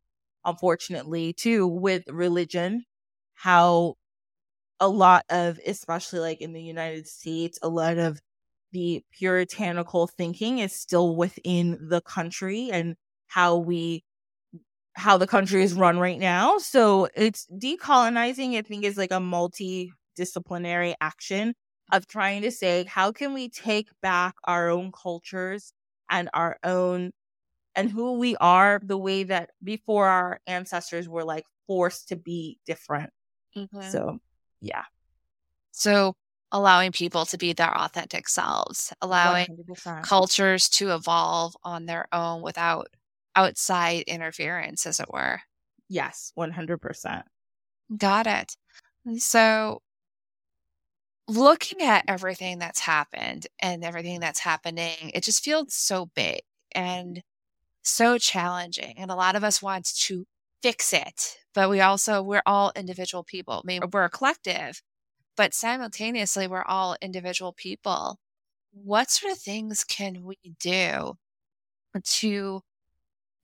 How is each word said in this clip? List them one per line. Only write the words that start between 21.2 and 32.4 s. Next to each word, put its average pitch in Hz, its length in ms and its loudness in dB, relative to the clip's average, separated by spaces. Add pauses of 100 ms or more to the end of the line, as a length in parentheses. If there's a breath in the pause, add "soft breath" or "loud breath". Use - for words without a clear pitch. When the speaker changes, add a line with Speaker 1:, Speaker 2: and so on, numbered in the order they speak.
Speaker 1:
of 190 160 4
trying 202 340 -2
to 226 100 0
say, 180 320 0
"How 190 280 0
can 277 220 -6
we 254 160 -8
take 214 400 -4 (120)
back 185 420 0
our 175 260 0
own 180 220 -2
cultures 185 800 -10 (380)
and 175 240 -2
our 165 300 -2
own, 180 480 0 (640)
and 202 140 0
who 240 280 -4
we 240 200 0
are 196 460 6
the 196 140 -2
way 190 260 -2
that 185 260 -2 (140)
before 208 440 0
our 180 380 2
ancestors 180 640 -6
were, 165 160 -6
like, 156 220 -6 (220)
forced 180 420 0
to 185 60 -8
be 170 500 -10